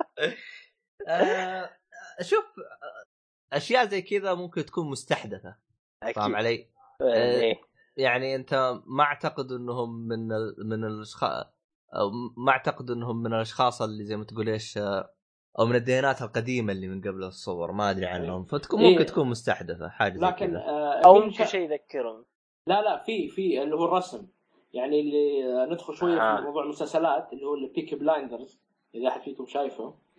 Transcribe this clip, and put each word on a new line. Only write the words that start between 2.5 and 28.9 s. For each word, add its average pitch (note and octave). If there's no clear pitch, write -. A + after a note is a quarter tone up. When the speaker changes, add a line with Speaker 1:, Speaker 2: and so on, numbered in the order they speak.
Speaker 1:
أشياء A#3
زي G3
كذا G3
ممكن F3
تكون D#3+
مستحدثة. G#2
Speaker 2:
أكيد. A2+
Speaker 1:
فاهم G#2
علي؟ A2+
Speaker 2:
آه، C3+
Speaker 1:
آه، A#2+
Speaker 2:
إيه. A2+
Speaker 1:
يعني C3
أنت B2+
ما C#3
أعتقد C#3+
أنهم A#2+
من A2+
ال-، A2
من A2
الأشخاص، G#2+
أو G2+
ما B2+
أعتقد C3
أنهم A#2
من A#2
الأشخاص A#2+
اللي G#2+
زي G#2+
ما G#2+
تقول A2
إيش، A2
آه، G2+
أو A2+
من A#2+
الديانات C3
القديمة A#2
اللي F#2+
من F#2+
قبل F#2+
الصور، F2+
ما G2+
أدري F#2+
عنهم. F2+
فتكون، -
Speaker 3:
إيه. F3+
Speaker 1:
ممكن D#3+
تكون C#3+
مستحدثة، F2
حاجة G2
زي F3
Speaker 3:
لكن، F#3
Speaker 1:
كذا. E3
Speaker 3:
آه، D3
Speaker 2:
أو F#3
Speaker 3:
في G#3+
Speaker 2:
يمكن G#3
Speaker 3:
شيء G#3+
Speaker 2:
شيء G3
يذكرهم. B2
Speaker 3:
لا، G3
لا، G3+
في، G3
في E3+
اللي D3+
هو E3
الرسم. B2
يعني C#3+
اللي، D3
آه، C3
ندخل D#3+
شوية F3
Speaker 2:
آه. A2
Speaker 3:
في G2
موضوع C#3+
المسلسلات D#3
اللي C#3
هو C#3+
البيكي C#3+
Blinders، C#3